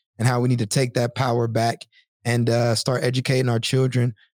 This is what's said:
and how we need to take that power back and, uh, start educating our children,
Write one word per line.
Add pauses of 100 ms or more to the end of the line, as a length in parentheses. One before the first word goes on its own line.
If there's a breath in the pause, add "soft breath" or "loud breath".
(200)
and
how
we
need
to
take
that
power
back (380 soft breath)
and,
uh,
start
educating
our
children, (220 soft breath)